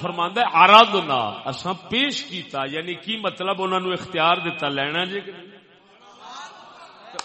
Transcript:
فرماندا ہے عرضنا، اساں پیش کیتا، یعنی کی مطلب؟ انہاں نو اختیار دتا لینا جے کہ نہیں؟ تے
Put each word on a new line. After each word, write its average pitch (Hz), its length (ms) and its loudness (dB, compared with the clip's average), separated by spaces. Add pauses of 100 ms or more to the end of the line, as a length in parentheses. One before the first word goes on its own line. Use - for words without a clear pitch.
فرماندا 175 400 -2
ہے 240 120 2
عرضنا، 170 960 6
اساں 170 260 -6
پیش 220 500 -4
کیتا، 165 340 -10 (120)
یعنی 160 240 -6
کی 214 220 -8
مطلب؟ 190 460 -4
انہاں 185 180 0
نو 185 100 -4
اختیار 170 460 0
دتا 170 320 -4
لینا 143 360 -2
جے 190 160 -6
کہ 196 120 -14
نہیں؟ 175 140 -18 (1700)
تے - 120 -16